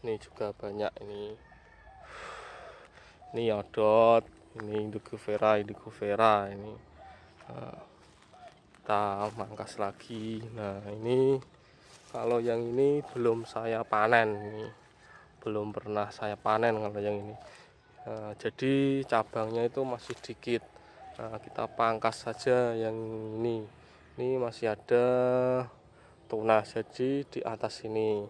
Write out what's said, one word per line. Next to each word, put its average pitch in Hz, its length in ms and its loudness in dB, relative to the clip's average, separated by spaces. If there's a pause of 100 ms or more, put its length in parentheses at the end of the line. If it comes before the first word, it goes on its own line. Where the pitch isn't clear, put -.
Ini 113 160 -2
juga 104 320 -8
banyak 104 480 -4
ini. 104 320 -10 (2000)
Ini 117 160 -2
yodot, 110 800 6 (320)
ini 107 160 -4
indigo 107 400 -6
vera, 107 400 2
indigo 104 320 -6
vera 104 640 2
ini. 101 160 -12 (800)
Nah, - 320 -12 (960)
kita 104 560 -2
mangkas 107 480 -10
lagi. 110 720 -8
Nah, 101 240 -6 (160)
ini 131 480 2 (720)
kalau 117 240 0
yang 117 240 0
ini 135 480 2
belum 117 400 2
saya 113 320 -2
panen 110 560 4 (160)
ini. 110 160 -10 (720)
Belum 107 320 -4
pernah 104 400 -4
saya 107 240 -6
panen 110 400 2
kalau 104 240 -4
yang 104 240 -2
ini. 107 80 -12 (720)
Nah, 107 320 -10
jadi 135 720 2
cabangnya 113 560 0
itu 120 160 -2
masih 123 400 -6
dikit. - 560 -4 (420)
Nah, 113 160 -8
kita - 320 -6
pangkas 113 560 0
saja 123 560 2
yang 110 160 -2 (480)
ini. 113 240 0 (480)
Ini 127 240 0
masih 113 320 -2
ada 120 340 4 (1300)
tunas, 110 400 4
jadi 135 560 -2
di - 160 -8
atas 110 400 -6
ini. 110 460 0